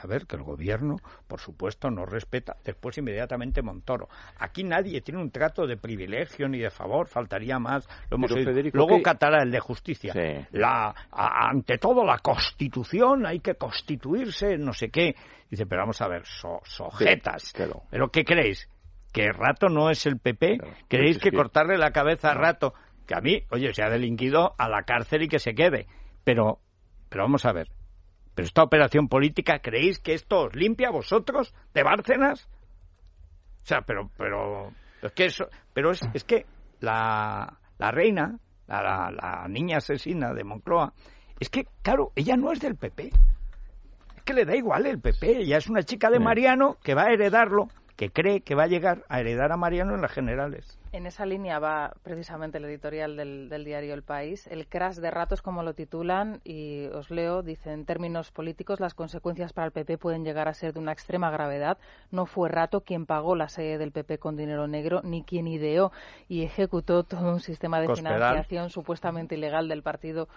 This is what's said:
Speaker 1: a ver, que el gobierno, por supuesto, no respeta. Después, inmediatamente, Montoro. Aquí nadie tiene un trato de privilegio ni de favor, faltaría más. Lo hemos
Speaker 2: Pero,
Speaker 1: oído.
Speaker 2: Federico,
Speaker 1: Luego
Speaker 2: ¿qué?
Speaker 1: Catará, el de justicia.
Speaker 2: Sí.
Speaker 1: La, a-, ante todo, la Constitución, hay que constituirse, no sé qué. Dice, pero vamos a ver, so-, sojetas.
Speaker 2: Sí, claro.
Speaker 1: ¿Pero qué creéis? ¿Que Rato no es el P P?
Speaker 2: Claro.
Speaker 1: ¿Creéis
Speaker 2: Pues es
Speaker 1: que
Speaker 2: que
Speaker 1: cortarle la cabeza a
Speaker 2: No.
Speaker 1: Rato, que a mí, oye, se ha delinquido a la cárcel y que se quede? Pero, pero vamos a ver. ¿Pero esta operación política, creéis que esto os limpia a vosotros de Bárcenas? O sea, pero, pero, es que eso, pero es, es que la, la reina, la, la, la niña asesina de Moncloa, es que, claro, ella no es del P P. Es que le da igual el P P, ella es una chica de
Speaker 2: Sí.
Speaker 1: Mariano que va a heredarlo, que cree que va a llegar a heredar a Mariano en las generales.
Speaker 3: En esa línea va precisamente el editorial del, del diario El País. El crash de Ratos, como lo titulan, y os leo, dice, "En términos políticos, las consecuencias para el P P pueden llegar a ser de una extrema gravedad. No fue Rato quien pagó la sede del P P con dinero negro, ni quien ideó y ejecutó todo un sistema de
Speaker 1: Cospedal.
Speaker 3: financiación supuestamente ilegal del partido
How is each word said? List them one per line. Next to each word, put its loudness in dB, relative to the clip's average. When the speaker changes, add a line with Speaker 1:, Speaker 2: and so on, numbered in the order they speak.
Speaker 1:
a -12
ver, -4
que -10
el -8
gobierno, -4
por -12
supuesto, -6
no -6
respeta. -8
Después, -8
inmediatamente, -4
Montoro. -6
Aquí -6
nadie 0
tiene -8
un -6
trato 0
de -4
privilegio -6
ni -4
de -2
favor, -2
faltaría -4
más. -4
Lo -2
hemos 2
Speaker 2:
Pero, 2
Speaker 1:
oído. 2
Speaker 2:
Federico, 0
Speaker 1:
Luego 8
Speaker 2:
¿qué? 2
Speaker 1:
Catará, 6
el 2
de 2
justicia. -6
Speaker 2:
Sí. -2
Speaker 1:
La, 2
a-, 2
ante 0
todo, 4
la 4
Constitución, 0
hay -4
que -2
constituirse, -4
no -4
sé -4
qué. 2
Dice, -4
pero 0
vamos -2
a -2
ver, -4
so-, -10
sojetas. 0
Speaker 2:
Sí, -16
claro. -6
Speaker 1:
¿Pero 0
qué 2
creéis? 2
¿Que 2
Rato 2
no 4
es 0
el 0
P 0
P? 2
Speaker 2:
Claro. -12
Speaker 1:
¿Creéis 4
Speaker 2:
Pues -
es -8
Speaker 1:
que 6
Speaker 2:
que 2
Speaker 1:
cortarle 4
la 4
cabeza 2
a 4
Speaker 2:
No. -2
Speaker 1:
Rato, 2
que -4
a -2
mí, 2
oye, -2
se -2
ha 2
delinquido 2
a 0
la 0
cárcel 0
y -2
que 0
se -4
quede? 2
Pero, 4
pero -2
vamos 2
a 4
ver. -4
¿Pero -2
esta 6
operación 6
política, 2
creéis 0
que 0
esto 2
os -2
limpia 2
a -4
vosotros 0
de 4
Bárcenas? 2
O -20
sea, 0
pero, -6
pero, -6
es -6
que 2
eso, -2
pero 2
es, -2
es -4
que 2
la, -2
la 0
reina, 2
la, -4
la, -2
la -8
niña -2
asesina -4
de -6
Moncloa, -2
es -6
que, -2
claro, 2
ella 2
no 2
es -4
del -4
P -8
P. -12
Es -20
que -2
le 6
da 0
igual 2
el -2
P 2
P, 2
ella 2
es 0
una 2
chica 2
de 6
Speaker 2:
Sí. 4
Speaker 1:
Mariano 4
que 2
va 6
a 6
heredarlo, 4
que -4
cree 2
que -4
va 6
a 6
llegar 2
a -2
heredar 0
a -2
Mariano 0
en -4
las -2
generales. -6
Speaker 3:
En -10
esa -10
línea -4
va -2
precisamente -10
el -12
editorial -8
del, -10
del -10
diario -8
El -12
País. -10
El -12
crash -4
de -6
Ratos, -4
como -6
lo -6
titulan, -4
y -10
os -12
leo, -2
dice, -10
"En -10
términos -6
políticos, -6
las -4
consecuencias -8
para -4
el -6
P -6
P -4
pueden -4
llegar -2
a -4
ser -8
de -10
una -4
extrema -4
gravedad. -2
No -2
fue 0
Rato 0
quien -6
pagó 0
la -2
sede -6
del -6
P -6
P -6
con -6
dinero -4
negro, -2
ni -6
quien -4
ideó 2
y -4
ejecutó 0
todo -2
un 0
sistema -4
de 2
Speaker 1:
Cospedal. 0
Speaker 3:
financiación 0
supuestamente -6
ilegal -2
del -6
partido -6